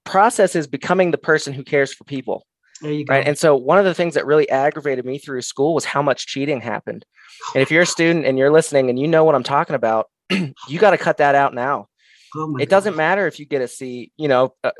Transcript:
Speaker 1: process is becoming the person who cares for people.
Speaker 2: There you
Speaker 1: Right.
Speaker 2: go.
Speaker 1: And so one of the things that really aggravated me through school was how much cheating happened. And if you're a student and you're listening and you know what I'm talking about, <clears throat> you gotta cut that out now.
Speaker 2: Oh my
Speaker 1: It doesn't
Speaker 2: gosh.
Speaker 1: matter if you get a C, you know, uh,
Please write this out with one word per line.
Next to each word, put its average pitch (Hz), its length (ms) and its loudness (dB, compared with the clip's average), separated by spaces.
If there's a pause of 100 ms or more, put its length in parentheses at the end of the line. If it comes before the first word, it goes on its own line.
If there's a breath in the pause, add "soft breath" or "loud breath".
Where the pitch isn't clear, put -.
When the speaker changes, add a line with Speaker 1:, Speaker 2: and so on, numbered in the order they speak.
Speaker 1:
process 202 520 2
is 160 120 -2
becoming 180 440 0
the 160 60 -2
person 156 360 -2
who 135 100 -12
cares 139 300 0
for - 100 -20
people. 131 420 -8 (360 loud breath)
Speaker 2:
There 151 100 -8
you 151 160 -6
Speaker 1:
Right. 135 160 2
Speaker 2:
go. 143 60 0
Speaker 1:
And 147 80 -2
so 151 180 4
one 135 220 2
of 202 80 4
the 180 80 0
things 170 220 -2
that 131 100 0
really 147 240 2
aggravated 135 560 -2
me 135 140 -8
through 127 240 -8
school 147 320 -2
was 135 100 -2
how 139 160 -2
much 143 260 -2
cheating 139 340 -4
happened. 113 440 -10 (480 loud breath)
And 135 80 2
if 135 100 2
you're 170 120 4
a - 40 4
student 165 380 0
and 131 140 2
you're 139 120 4
listening 143 380 2
and 123 80 -2
you 139 100 -2
know 160 160 4
what 156 120 4
I'm 127 80 0
talking 143 320 -2
about, 110 340 -2 (100)
<clears throat> - 120 -20
you 160 480 -6
gotta 190 180 4
cut 160 200 -2
that 143 180 2
out 139 180 2
now. 127 340 -6 (480 soft breath)
Speaker 2:
Oh 156 120 -6
my 139 160 -4
Speaker 1:
It - 60 -6
doesn't 196 240 2
Speaker 2:
gosh. 156 40 -6
Speaker 1:
matter 180 300 0
if 147 120 -6
you 147 60 -16
get 135 160 -4
a 120 60 -4
C, 123 500 -12
you 151 100 -4
know, 127 360 2
uh, 127 160 -2